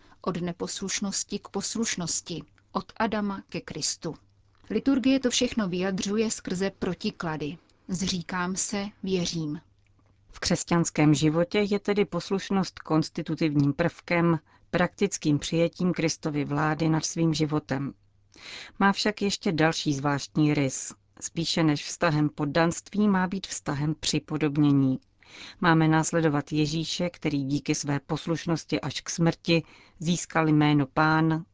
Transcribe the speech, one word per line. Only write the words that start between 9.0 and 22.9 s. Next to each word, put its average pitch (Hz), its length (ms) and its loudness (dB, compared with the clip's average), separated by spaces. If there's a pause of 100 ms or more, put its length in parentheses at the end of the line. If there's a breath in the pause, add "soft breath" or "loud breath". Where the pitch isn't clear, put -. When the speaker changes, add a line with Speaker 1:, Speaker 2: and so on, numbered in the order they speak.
Speaker 1:
věřím. 170 580 -2 (720)
Speaker 2:
V - 100 -16
křesťanském 160 760 2
životě 160 440 2
je 202 200 0
tedy 202 260 0
poslušnost - 760 -2
konstitutivním 156 920 0
prvkem, 170 680 2 (320 soft breath)
praktickým 170 680 0
přijetím 170 540 0
Kristovy 156 520 -2
vlády 151 440 0
nad 156 160 0
svým 165 300 0
životem. 143 580 -2 (840 loud breath)
Má 196 140 6
však - 300 -2
ještě 202 300 -2
další 156 420 2
zvláštní 147 600 0
rys. 139 400 -4 (260)
Spíše - 420 -2
než 147 220 2
vztahem 151 440 0
poddanství 165 800 0